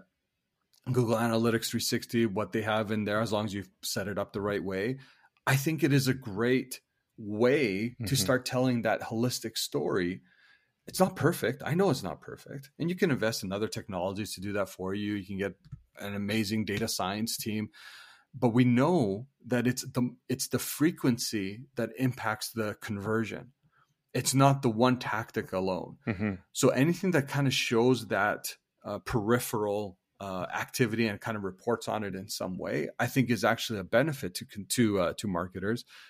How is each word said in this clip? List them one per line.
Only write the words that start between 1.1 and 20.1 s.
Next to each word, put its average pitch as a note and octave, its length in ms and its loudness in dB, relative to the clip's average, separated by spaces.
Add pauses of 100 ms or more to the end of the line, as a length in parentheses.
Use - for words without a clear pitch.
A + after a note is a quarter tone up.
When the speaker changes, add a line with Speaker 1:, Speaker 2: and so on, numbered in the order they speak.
Speaker 1:
Analytics A2+ 540 2
three A2+ 100 -2
sixty, A#2 460 0
what G2+ 260 -2
they A2 100 0
have G#2+ 280 0
in G#2+ 140 0
there, G#2 160 0
as A2 120 -2
long G#2+ 120 0
as G2+ 100 -6
you G2+ 100 -4 (180)
set G2+ 260 -4
it G2+ 100 -4
up G2+ 140 -6
the G#2+ 80 -4
right G2+ 240 0
way, G2 340 -2 (480)
I C3 100 4
think D#3 260 0
it D3 100 4
is C#3 160 4
a B2+ 60 4
great A#2+ 640 0 (380)
way A2+ 800 2
to A#2+ 60 -6
Speaker 2:
Mm-hmm. G#2 120 0
Speaker 1:
start B2+ 300 2
telling B2+ 360 2
that G#2+ 200 0
holistic A2+ 560 -2
story. F#2+ 640 -2 (640)
It's - 120 -10
not F#3 160 4
perfect. C#3 500 0
I C#3 100 -2
know F#3 160 4
it's C#3 120 0
not E2 180 -6
perfect. - 580 -14
And D#3+ 100 -2
you F3+ 80 -2
can F3+ 140 2
invest A2 340 0
in F#2 80 -4
other G#2 160 -2
technologies G2 680 -4
to F#2 60 -12
do G2 140 -6
that G2+ 140 0
for F#2 260 -6
you. G#2 200 -2
You G2+ 120 -4
can G2 120 -6
get F#2+ 160 -2 (460)
an G2+ 140 -8
amazing G#2 500 0
data G#2 240 -2
science G#2 480 -2
team. G#2+ 320 -4 (680)
But B2 140 2
we A#2+ 160 8
know B2 640 4 (200)
that A#2+ 200 0
it's A2+ 200 0
the, B2 300 -2 (120)